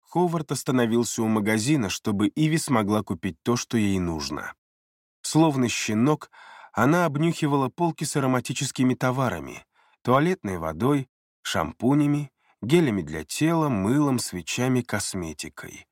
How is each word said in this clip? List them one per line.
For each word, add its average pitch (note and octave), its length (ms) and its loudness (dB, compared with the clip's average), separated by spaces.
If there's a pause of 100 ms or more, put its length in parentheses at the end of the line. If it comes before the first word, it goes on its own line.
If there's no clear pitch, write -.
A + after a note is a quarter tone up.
Ховард E3 500 0
остановился A#2+ 720 0
у G#2+ 60 0
магазина, A2 640 2
чтобы G#2 440 -2
Иви D#3 220 2
смогла G#2+ 460 0
купить F#2+ 400 -6
то, A#2+ 140 0
что - 200 -4
ей G2+ 220 2
нужно. D2+ 560 -6 (680)
Словно C#3+ 480 2
щенок, A#2 640 0 (420)
она D3+ 320 2
обнюхивала D3 640 0
полки E3+ 360 -4
с - 120 -4
ароматическими C3 760 0
товарами, A#2+ 720 -4 (340)
туалетной C3+ 560 2
водой, F#2 540 -2 (320)
шампунями, C#3+ 920 0 (300)
гелями B2 400 2
для D2+ 200 -8
тела, D#3+ 460 0
мылом, B2+ 500 2
свечами, A#2+ 640 -2
косметикой. - 1120 -8